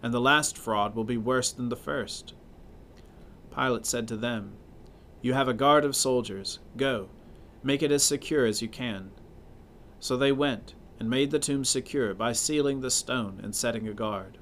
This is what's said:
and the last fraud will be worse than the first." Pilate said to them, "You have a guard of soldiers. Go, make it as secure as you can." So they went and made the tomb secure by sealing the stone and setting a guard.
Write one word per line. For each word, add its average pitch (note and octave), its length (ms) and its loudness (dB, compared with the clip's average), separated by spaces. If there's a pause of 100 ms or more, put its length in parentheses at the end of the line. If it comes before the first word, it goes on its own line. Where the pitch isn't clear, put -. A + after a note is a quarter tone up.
and A#2 100 -2
the A#2+ 80 2
last D3 380 4
fraud G#2 360 0
will A2+ 100 -2
be A#2+ 120 -2
worse B2 340 0
than B2 200 -6
the A#2+ 60 -4
first." - 580 -6 (1200)
Pilate B2+ 320 0
said A#2 220 -2
to A#2 80 -6
them, A2 360 -4 (720)
"You B2+ 100 2
have C3+ 160 4
a B2 60 2
guard C#3+ 300 6
of C#3 120 0
soldiers. G#2+ 640 0 (180)
Go, B2 320 0 (540)
make C#3 200 2
it D3 80 2
as C#3+ 140 6
secure C#3+ 400 2
as G#2+ 160 2
you A2+ 80 -4
can." G2 420 -6 (880)
So - 180 -2
they C#3 160 4
went C3+ 420 0 (260)
and A2+ 80 -2
made C3+ 220 2
the D3+ 80 2
tomb C#3 260 0
secure B2+ 500 0
by A2 180 0
sealing C#3 480 2
the B2+ 100 -2
stone G#2+ 520 -2
and G#2 120 -6
setting A2+ 340 -2
a G#2 60 -6
guard. G2+ 480 -4